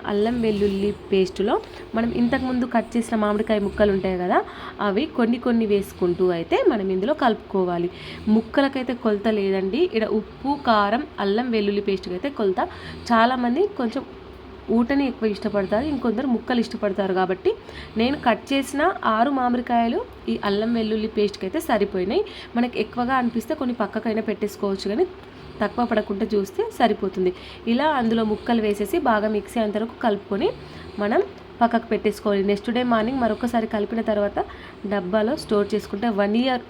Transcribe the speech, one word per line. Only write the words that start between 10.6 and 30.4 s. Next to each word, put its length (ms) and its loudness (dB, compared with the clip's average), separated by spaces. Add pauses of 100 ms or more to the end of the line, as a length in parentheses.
కారం, 340 2 (220)
అల్లం 320 0
వెల్లుల్లి 320 0
పేస్ట్కి 300 -2
అయితే 200 -4
కొలత. 220 2 (500)
చాలామంది 520 4 (180)
కొంచెం 220 -2 (760)
ఊటని 320 4
ఎక్కువ 240 0
ఇష్టపడతారు, 580 0
ఇంకొందరు 420 0
ముక్కలు 300 0
ఇష్టపడతారు. 560 -2
కాబట్టి 320 2 (480)
నేను 260 2
కట్ 260 4
చేసిన 300 0 (320)
ఆరు 240 4
మామిడికాయలు 640 2 (320)
ఈ 20 0 (140)
అల్లం 320 0
వెల్లుల్లి 360 0
పేస్ట్కి 320 0
అయితే 120 -4 (100)
సరిపోయినాయి. 540 2 (340)
మనకి 260 0
ఎక్కువగా 380 -2
అనిపిస్తే 400 -2
కొన్ని 200 -2
పక్కకైనా 480 -2
పెట్టేసుకోవచ్చు, 600 -4
కానీ 140 2 (560)
తక్కువ 300 0
పడకుండా 420 0
చూస్తే 280 0 (160)
సరిపోతుంది. 540 2 (420)
ఇలా 140 4 (140)
అందులో 320 2
ముక్కలు 340 0
వేసేసి 320 0 (100)
బాగా 180 4 (100)
మిక్స్ 200 -6
అయ్యేంత 220 0
వరకు 260 -4
కలుపుకొని 440 0 (520)